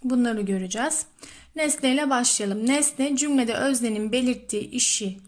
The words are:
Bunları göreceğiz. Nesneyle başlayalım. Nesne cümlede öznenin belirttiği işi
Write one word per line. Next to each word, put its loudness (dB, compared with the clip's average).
Bunları 2
göreceğiz. -2
Nesneyle 2
başlayalım. 0
Nesne 0
cümlede 2
öznenin 0
belirttiği -2
işi -2